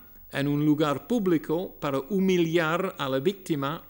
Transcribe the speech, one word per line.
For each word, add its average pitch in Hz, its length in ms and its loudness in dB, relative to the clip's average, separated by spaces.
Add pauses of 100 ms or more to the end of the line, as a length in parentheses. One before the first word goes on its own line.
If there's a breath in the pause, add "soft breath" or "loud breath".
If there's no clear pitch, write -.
(300)
en 139 180 -2
un 147 160 0
lugar 147 420 2
público 185 760 0
para 139 200 -2
humillar 175 1000 0
a 143 100 -4
la 135 100 0
víctima 147 720 -4